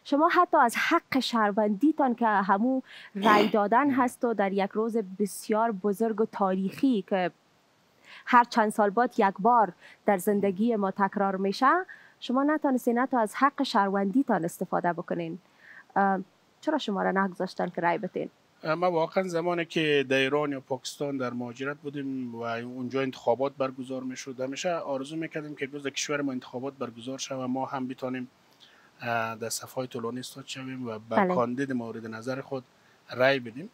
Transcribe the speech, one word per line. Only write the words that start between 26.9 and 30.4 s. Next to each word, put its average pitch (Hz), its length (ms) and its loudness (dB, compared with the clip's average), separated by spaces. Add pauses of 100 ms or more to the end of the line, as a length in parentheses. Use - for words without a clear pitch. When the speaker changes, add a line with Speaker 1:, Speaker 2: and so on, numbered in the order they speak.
Speaker 2:
شود 131 220 -8
و 127 80 -6
ما 131 180 -2
هم 127 220 -6
بتانیم، 127 400 -6 (760)
اه، 113 340 -2
در 110 140 -8
صف‌های - 380 -8
طولانی 117 320 -8
استاد 131 280 -14